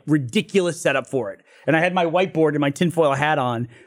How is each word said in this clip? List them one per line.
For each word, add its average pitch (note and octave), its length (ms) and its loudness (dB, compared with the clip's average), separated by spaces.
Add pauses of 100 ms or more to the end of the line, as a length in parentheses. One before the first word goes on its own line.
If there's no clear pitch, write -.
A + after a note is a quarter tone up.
ridiculous D#3 760 -2
setup C3+ 260 -2
for A#2 240 -4
it. F#2+ 80 -16 (260)
And C#3 80 2
I D#3+ 60 4
had F3 140 0
my F#3 100 0
whiteboard E3 460 0
and D3 100 -2
my C#3+ 100 2
tinfoil D#3 440 2
hat D3+ 260 0
on A#2+ 300 -2 (180)